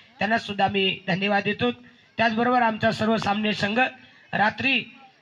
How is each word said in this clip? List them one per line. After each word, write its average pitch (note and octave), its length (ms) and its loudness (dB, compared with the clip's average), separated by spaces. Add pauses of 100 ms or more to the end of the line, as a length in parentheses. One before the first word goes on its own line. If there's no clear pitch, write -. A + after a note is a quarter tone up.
(180)
त्यांना A3 200 0
सुद्धा G3+ 300 -2
मी F#3+ 400 0
धन्यवाद G3+ 340 0
देतो. A#3 300 -2 (460)
त्याचबरोबर A#3+ 440 2
आमचा A3 300 2
सर्व A3 240 0
सामने G#3 360 0
संघ G#3+ 280 -2 (520)
रात्री A3 520 0 (380)